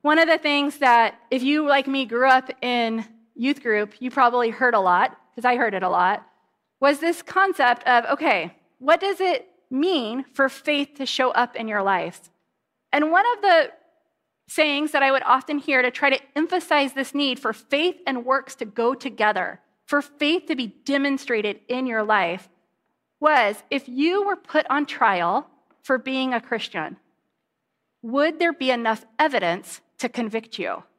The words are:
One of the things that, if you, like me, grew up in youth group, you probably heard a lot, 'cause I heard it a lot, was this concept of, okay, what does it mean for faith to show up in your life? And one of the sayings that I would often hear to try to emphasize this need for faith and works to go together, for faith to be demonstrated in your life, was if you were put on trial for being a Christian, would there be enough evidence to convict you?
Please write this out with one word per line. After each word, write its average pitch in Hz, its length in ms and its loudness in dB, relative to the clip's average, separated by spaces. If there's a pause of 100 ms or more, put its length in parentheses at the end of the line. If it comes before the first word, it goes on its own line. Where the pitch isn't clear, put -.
One 302 180 4
of 330 80 4
the 320 100 4
things 285 420 -2
that, 240 400 4 (120)
if 254 100 -2
you, 294 260 0
like 277 200 2
me, 269 180 -2
grew 240 220 0
up 262 220 4 (140)
in 226 420 -2 (300)
youth 269 280 -4
group, 214 360 -2
you 247 120 -8
probably 240 400 2
heard 240 240 2
a 208 40 6
lot, 185 400 2 (140)
'cause 233 120 -10
I 247 100 4
heard 233 180 -2
it 185 80 -4
a 185 80 -2
lot, 180 380 0 (520)
was 277 200 2
this 330 240 -2
concept 339 600 0
of, 240 220 4
okay, 233 500 -2 (220)
what 311 220 2
does 381 200 -4
it 359 320 -2 (180)
mean 262 540 -2 (100)
for 269 160 2
faith 285 460 -4
to 269 100 -8
show 254 260 -2
up 240 240 0
in 226 120 -8
your 208 140 -2
life? 180 480 -4 (600)
And 302 200 2
one 381 220 4
of 415 80 -6
the 339 320 4 (760)
sayings 302 440 -2
that 285 100 0
I 269 80 4
would 269 140 0
often 277 340 0
hear 269 240 0
to 247 80 0
try 277 220 0
to 262 100 -2 (140)
emphasize 311 580 0
this 269 220 -6
need 269 240 -2
for 226 120 -4
faith 330 540 -4
and 247 180 -6
works 262 340 -2
to 220 80 -8
go 233 280 -2
together, 214 680 -4 (280)
for 285 160 0
faith 302 420 -4
to 311 100 -4
be 247 120 -6
demonstrated 254 1000 -4
in 254 200 -4
your 220 160 -2
life, 190 440 -2 (720)
was 240 520 2
if 277 180 -4
you 330 340 0
were 392 120 -2
put - 340 -2
on 285 160 0
trial 196 640 0 (320)
for 262 160 -2
being 262 340 -4
a 247 80 -2
Christian, 196 580 -8 (1040)
would 285 340 0
there 339 160 0
be 254 160 -2
enough 226 340 -2 (140)
evidence 226 640 -2 (160)
to - 120 -6
convict 226 500 -8
you? 92 240 -8 (160)